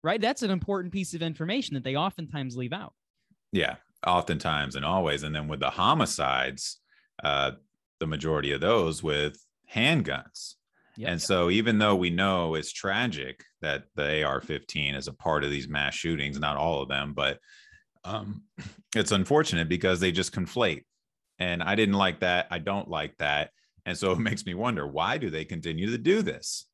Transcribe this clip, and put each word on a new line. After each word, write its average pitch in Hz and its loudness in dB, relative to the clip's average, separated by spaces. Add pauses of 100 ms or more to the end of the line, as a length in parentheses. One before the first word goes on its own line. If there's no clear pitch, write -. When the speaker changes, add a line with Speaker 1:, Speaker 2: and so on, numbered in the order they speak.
Speaker 1:
Right? 202 0
That's 233 0
an 202 2
important 185 -2
piece 190 -4
of 160 -6
information 165 -2
that 131 -2
they 131 -2
oftentimes 147 -2
leave 123 -4
out. 196 -10 (580)
Speaker 2:
Yeah, 73 2 (300)
oftentimes 78 0
and 69 -4
always. 78 2
And 76 -4
then 76 -4
with 76 -6
the 67 0
homicides, 67 0 (440)
uh, 69 2 (480)
the 82 -2
majority 76 0
of 69 -2
those 87 2
with 73 0 (360)
handguns. 107 0 (400)
Speaker 1:
Yep. 110 -6
Speaker 2:
And 85 -2
so 87 4
even 107 4
though 104 6
we 90 2
know 87 2
it's 76 -4
tragic 98 -4 (180)
that 71 -4 (100)
the 73 -2
A 78 2
R 67 0
fifteen 71 -4
is 67 -6
a 69 -10
part 76 0
of 71 0
these 69 -4
mass 71 -2
shootings, 71 -2
not 73 -2
all 76 0
of 67 -6
them, 69 -4
but, 69 -2 (640)
um, 104 -8 (140)
<clears throat> - -14
it's 107 2
unfortunate 95 4
because 90 2
they 90 4
just 87 0
conflate. 92 0 (560)
And 87 -2
I 95 2
didn't 104 4
like 95 2
that. 90 2
I 87 -4
don't 98 -4
like 76 -6
that. 73 0 (340)
And 90 -4
so 95 2
it 90 2
<laughs> 110 0
makes 107 -4
me 92 -4
wonder, 98 -2
why 78 0
do 117 -4
they 78 -4
continue 85 -4
to 123 -2
do 175 4
this? - -6